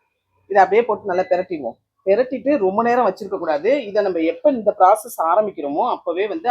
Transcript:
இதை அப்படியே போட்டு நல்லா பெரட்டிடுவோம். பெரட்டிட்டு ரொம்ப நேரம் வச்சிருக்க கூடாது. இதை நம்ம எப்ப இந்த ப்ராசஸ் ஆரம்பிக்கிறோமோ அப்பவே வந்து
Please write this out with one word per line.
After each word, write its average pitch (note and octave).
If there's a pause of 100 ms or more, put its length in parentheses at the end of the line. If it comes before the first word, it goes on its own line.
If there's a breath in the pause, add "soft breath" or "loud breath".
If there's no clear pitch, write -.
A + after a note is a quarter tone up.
(500)
இதை G3+
அப்படியே G3
போட்டு G#3
நல்லா F#3
பெரட்டிடுவோம். F3 (300)
பெரட்டிட்டு A#3 (120)
ரொம்ப F#3+
நேரம் A#3+
வச்சிருக்க F#3+
கூடாது. D#3+ (160)
இதை G3+
நம்ம E3+ (100)
எப்ப D4
இந்த G#3
ப்ராசஸ் G3+ (140)
ஆரம்பிக்கிறோமோ F3+ (120)
அப்பவே F3+
வந்து E3+